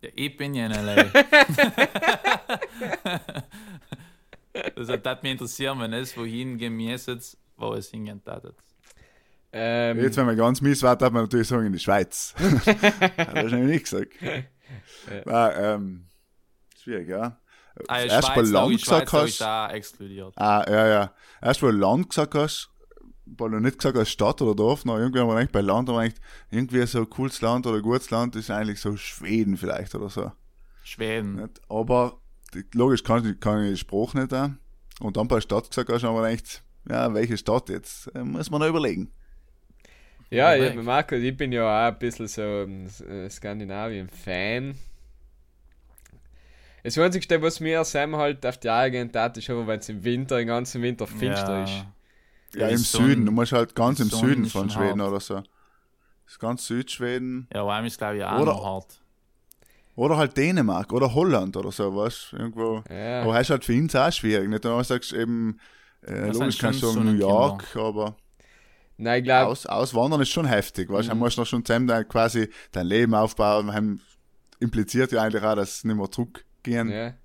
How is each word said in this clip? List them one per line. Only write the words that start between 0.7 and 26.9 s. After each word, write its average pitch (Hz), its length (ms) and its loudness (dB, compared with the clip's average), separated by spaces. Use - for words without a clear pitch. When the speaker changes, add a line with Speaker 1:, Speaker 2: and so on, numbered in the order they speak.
Speaker 1:
L 104 160 -2
A. 104 160 2
Speaker 2:
<laughs> 277 1600 2
Speaker 1:
Also, 117 200 -6
das 127 260 -6
mich 135 100 -4
interessieren, 131 480 -6
wenn 113 120 -4
es 127 240 -6
wohin 120 420 -6
gehen 113 180 -6
müsstet, 120 600 -8
wo 113 180 -6
es 107 160 -8
hingehen 104 340 -12
darf. 117 180 -14
Speaker 2:
Ähm. 117 480 0
Speaker 3:
Jetzt, 123 160 2
wenn 131 100 4
man 117 100 2
ganz 120 240 4
mies 139 220 2
war, 123 140 6
darf 127 160 2
man 117 100 2
natürlich 117 260 2
sagen, 117 180 0
in 101 60 0
die 92 60 -2
Schweiz. - 580 0
<laughs> - 20 -12
Hat 202 800 4
er 165 160 -2
wahrscheinlich 123 360 2
nicht 156 140 2
gesagt. 98 280 -6
Speaker 2:
Ja. - 1000 -12
Speaker 3:
Ah, 107 420 2
ähm, 92 320 -8
schwierig, 95 260 -8
ja. 113 300 -6
Speaker 1:
Ah, 123 120 -2
ja, 123 60 0
Speaker 3:
Erst 120 200 4
Speaker 1:
Schweiz, 135 100 2
Speaker 3:
mal 117 140 6
Speaker 1:
glaub 98 140 6
Speaker 3:
Land 120 100 4
Speaker 1:
ich, 113 100 0
Schweiz 165 160 6
Speaker 3:
gesagt - 120 -2
Speaker 1:
hab 151 140 6
ich 117 60 -2
Speaker 3:
hast. - 80 -4
Speaker 1:
da 110 300 -2
exkludiert. 98 680 -14
Speaker 3:
Ah, 104 320 4
ja, 107 200 6
ja. 101 240 4
Erst - 220 0
mal 123 140 6
Land 104 340 4
gesagt 147 240 0
hast, 151 360 0
weil 113 240 -6
du 110 100 -2
nicht 123 180 0
gesagt 127 180 0
hast, 110 140 2
Stadt - 320 0
oder 110 120 4
Dorf, 113 300 2
noch 117 140 -2
irgendwie 127 220 2
haben 120 80 4
wir 110 80 2
eigentlich 120 160 0
bei 101 80 2
Land, 101 280 2
haben 120 80 0
wir 117 60 2
eigentlich 113 180 -4
irgendwie 123 360 2
so 117 140 -2